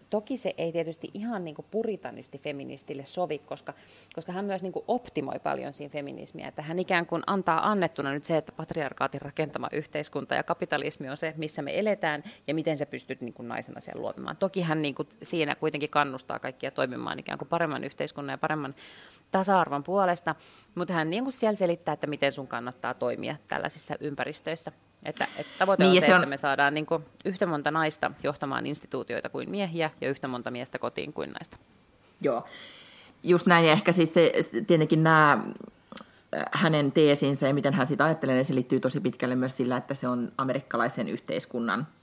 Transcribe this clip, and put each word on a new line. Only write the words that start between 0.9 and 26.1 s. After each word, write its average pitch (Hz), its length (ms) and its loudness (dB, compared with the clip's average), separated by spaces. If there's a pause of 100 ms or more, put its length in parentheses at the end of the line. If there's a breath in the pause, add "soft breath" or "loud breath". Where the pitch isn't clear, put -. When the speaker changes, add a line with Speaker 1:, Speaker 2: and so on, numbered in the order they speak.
Speaker 1:
ihan 208 300 -6
niinku 156 260 -12
puritanisti 170 680 -6
feministille 139 680 -10
sovi, 156 340 -4
koska, - 340 -12 (420 loud breath)
koska 165 180 -10
hän 190 120 -4
myös 190 180 -4
niinku 185 260 -6
optimoi 147 500 -4
paljon 139 340 -4
siinä 143 200 -14
feminismiä. 143 560 -10
Että 147 140 -10
hän 160 160 -4
ikään 175 280 2
kuin 170 200 -2
antaa 180 440 2
annettuna 165 420 0
nyt 143 120 -2
se, 165 120 2
että 151 160 -2
patriarkaatin 139 720 -4
rakentama 143 500 -4
yhteiskunta 147 600 -6
ja 143 80 2
kapitalismi 147 680 -4
on 143 60 -8
se, 160 200 -6
missä 156 260 -6
me 143 160 -4
eletään 175 440 0 (240 loud breath)
ja 143 80 -2
miten 160 220 0
sä 143 100 -4
pystyt - 340 -10
niinku 120 220 -10
naisena 117 380 -10
sen - 200 -12
luomaan. 110 360 -8
Toki 190 260 -2
hän 160 200 0
niinku 143 240 -4 (160)
siinä 156 320 0
kuitenkin 151 360 -2
kannustaa 135 480 0
kaikkia 135 320 -8
toimimaan 123 480 -4
ikään - 200 -8
kuin 151 100 -10
paremman 156 360 -2
yhteiskunnan 139 500 -8
ja 139 40 -8
paremman 151 360 -4 (580 loud breath)
tasa-arvon 180 500 2
puolesta, 175 520 2 (400 soft breath)
mutta 175 200 -4
hän 160 160 0
niinku 247 200 -2
siellä 214 260 2
selittää, 170 360 0
että 151 140 -4
miten 143 260 0
sun 135 140 -10
kannattaa 120 480 -6
toimia 123 420 -4 (100)
tällaisissa - 540 -4
ympäristöissä. 151 720 -6 (320)
Että, - 220 -4 (100)
että - 220 -10
tavoite 190 260 4
Speaker 2:
Niin, 190 60 10
Speaker 1:
on 185 40 10
Speaker 2:
ja 180 60 10
Speaker 1:
se, 160 60 8
Speaker 2:
se 151 60 10